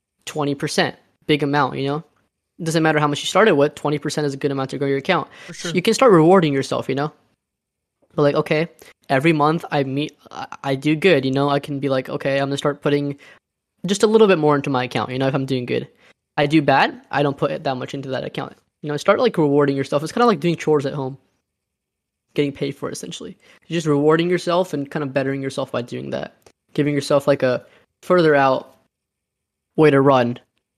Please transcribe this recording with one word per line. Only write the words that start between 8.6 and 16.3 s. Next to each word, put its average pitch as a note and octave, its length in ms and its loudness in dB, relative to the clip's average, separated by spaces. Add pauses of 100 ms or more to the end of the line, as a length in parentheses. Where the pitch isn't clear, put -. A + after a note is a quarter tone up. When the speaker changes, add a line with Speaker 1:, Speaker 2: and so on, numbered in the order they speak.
Speaker 1:
every D3 240 2
month D#3 360 0
I C#3+ 140 0
meet, C#3 320 -6 (140)
I, - 160 -14 (180)
I C#3 100 -2
do D3 220 0
good, D3+ 300 4
you C3 60 -2
know? C#3 180 2
I C#3+ 100 2
can C#3 200 -8
be C#3 100 -2
like, C3 180 -2
"Okay, C#3 320 -2
I'm C#3 80 -2
gonna C#3 80 -4
start C#3+ 260 -4
putting C#3+ 360 0 (640)
just G3 180 -2
a A3+ 40 4
little A3 200 6
bit F#3 120 6
more D3+ 180 4
into C#3+ 140 -2
my B2+ 140 -2
account," B2 280 -4
you B2+ 60 -6
know, C3+ 100 0
if C3+ 60 -2
I'm C3+ 120 -2
doing B2+ 200 -4
good. B2 200 -4 (520)